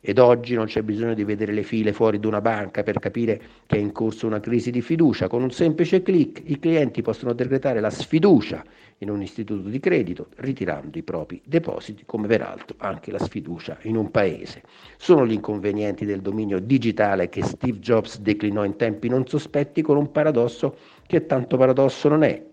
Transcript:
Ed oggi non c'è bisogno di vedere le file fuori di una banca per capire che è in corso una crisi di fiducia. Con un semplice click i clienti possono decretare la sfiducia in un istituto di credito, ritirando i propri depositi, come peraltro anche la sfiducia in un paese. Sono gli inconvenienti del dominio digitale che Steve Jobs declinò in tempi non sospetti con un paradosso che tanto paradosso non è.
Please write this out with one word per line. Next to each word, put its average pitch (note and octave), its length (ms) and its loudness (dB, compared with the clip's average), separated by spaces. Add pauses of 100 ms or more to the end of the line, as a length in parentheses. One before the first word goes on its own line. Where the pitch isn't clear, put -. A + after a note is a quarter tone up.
Ed G#2 120 0
oggi A#2+ 340 6
non A2+ 120 0
c'è G#2+ 180 -4
bisogno A2 320 -2
di G#2+ 80 -4
vedere G#2 280 -2
le G#2+ 120 -2
file G#2+ 280 0
fuori G#2 280 2
di G#2+ 80 -2
una G#2+ 120 0
banca G#2 440 -2
per G#2 160 -2
capire A2+ 420 -4 (240)
che - 100 -2
è G#2+ 40 2
in G#2 120 -2
corso A2+ 360 -4
una G#2+ 120 -2
crisi A#2 300 -2
di A#2+ 140 -4
fiducia. D#3+ 440 2
Con A#2+ 140 -2
un C3 80 -2
semplice E3+ 540 0
click F3+ 420 0
i C#3+ 140 -4
clienti D#3 420 0
possono A#2+ 320 -4
decretare B2+ 460 0
la G#2+ 100 0
sfiducia D#3+ 760 4 (360)
in G2+ 100 -8
un G2+ 140 -4
istituto G2+ 440 -8
di A#2+ 120 -6
credito, C#3+ 560 -2
ritirando F2 640 -6
i - 20 -10
propri E2+ 420 -8
depositi, C#3 640 -4
come G#2+ 220 -6
peraltro G2+ 500 -2
anche G2 320 -8
la F#2+ 80 -8
sfiducia E2+ 680 -8
in A2+ 140 -2
un G#2+ 140 -2
paese. - 500 -2 (340)
Sono D3+ 300 6
gli A2+ 80 2
inconvenienti G#2 720 -2
del G2 160 -4
dominio G2+ 380 -2
digitale G#2 680 2
che F#2+ 160 -6
Steve A2+ 360 -4
Jobs G#2+ 400 0
declinò G#2 440 0
in G2 120 -2
tempi A2+ 340 -2
non C3 160 0
sospetti C#3+ 560 -2
con D3 160 4
un D3 140 0
paradosso C#3 680 0 (300)
che D#3+ 180 2
tanto B2+ 320 0
paradosso C3 520 4
non D3+ 120 4
è. A#2+ 320 2